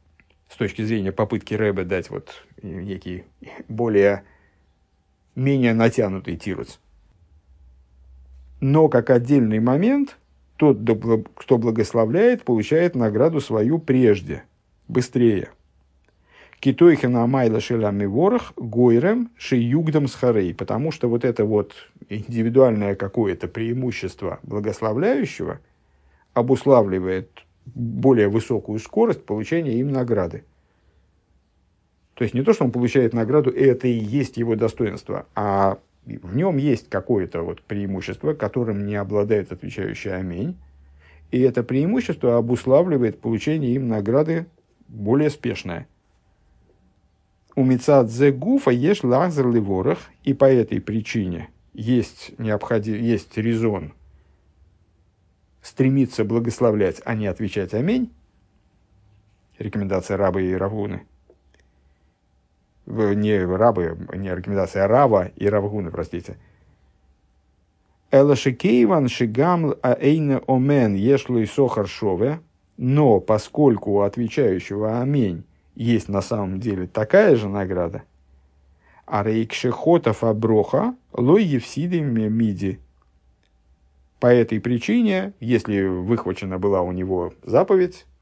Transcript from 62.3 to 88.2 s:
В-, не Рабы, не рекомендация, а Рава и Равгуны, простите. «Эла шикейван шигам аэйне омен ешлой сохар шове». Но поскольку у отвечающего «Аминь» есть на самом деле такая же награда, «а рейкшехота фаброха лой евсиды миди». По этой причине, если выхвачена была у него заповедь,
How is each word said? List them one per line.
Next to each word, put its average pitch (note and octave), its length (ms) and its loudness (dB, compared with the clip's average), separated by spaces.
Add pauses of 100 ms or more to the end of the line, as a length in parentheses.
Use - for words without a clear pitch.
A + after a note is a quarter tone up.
В-, G#2+ 280 -2
не G#2 240 0
Рабы, F2+ 600 0 (160)
не F#2+ 200 -8
рекомендация, F#2+ 520 -2
а - 20 0
Рава A2 380 4 (100)
и G2+ 100 -8
Равгуны, G2+ 460 -2
простите. F#2 460 -10 (1700)
«Эла C3+ 260 6
шикейван D3 720 2
шигам C#3 720 0
аэйне C#3 640 0
омен C3 480 2
ешлой A#2+ 520 0
сохар A#2 400 0
шове». A2 520 -2 (380)
Но C3 420 4
поскольку A2 720 0
у G2+ 100 2
отвечающего G#2+ 1000 -2
«Аминь» B2 420 -2 (320)
есть A2+ 320 0
на G2 140 -2
самом F#2+ 400 -6
деле F#2+ 260 -4
такая F#3+ 480 4
же G#2+ 140 -2
награда, F#2 540 -4 (1000)
«а G#2 160 -2
рейкшехота A2+ 920 0
фаброха A2+ 800 0 (160)
лой E3+ 320 4
евсиды E3 560 -2
миди». G#2+ 800 -2 (1400)
По B2 80 4
этой A#2+ 320 4
причине, G3 800 0
если G#2+ 460 0
выхвачена F#2 720 -4
была G2 240 0
у F2+ 100 -4
него F2+ 420 -4 (100)
заповедь, F3+ 640 0 (140)